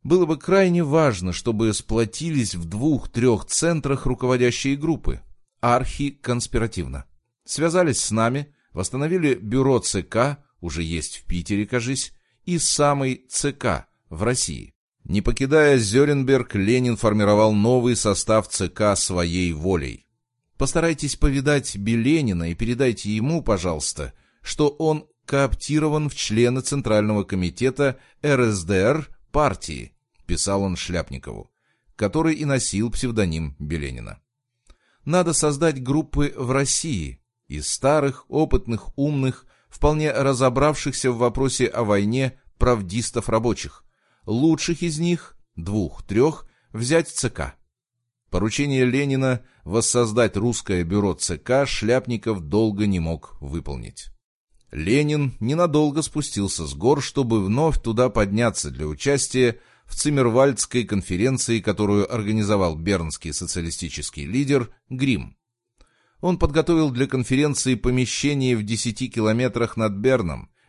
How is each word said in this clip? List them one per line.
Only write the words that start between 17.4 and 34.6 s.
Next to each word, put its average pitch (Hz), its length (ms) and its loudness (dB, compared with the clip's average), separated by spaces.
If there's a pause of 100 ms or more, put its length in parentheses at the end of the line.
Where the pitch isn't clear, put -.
новый 120 420 4
состав 107 520 2
Ц - 220 -4
К 104 260 2
своей 87 580 0
волей. 76 520 -2 (520)
«Постарайтесь 151 580 0
повидать 143 600 2
Беленина 113 720 0
и 85 60 -4
передайте 117 560 -2
ему, 135 320 -2
пожалуйста, 82 680 -4 (280)
что - 280 0
он 156 360 -2 (200)
кооптирован 151 840 0
в - 60 -12
члены 120 460 0
Центрального 107 600 2
комитета 123 760 0 (220)
Р 143 220 4
С 104 200 0
Д 95 120 0
Р 113 340 2 (220)
партии», 95 600 -2 (320)
писал 98 380 0
он 92 120 -2
Шляпникову, 67 760 -8 (440)
который 156 400 0
и 151 100 -6
носил 120 460 0
псевдоним 85 680 -2
Беленина. 67 600 -8 (840)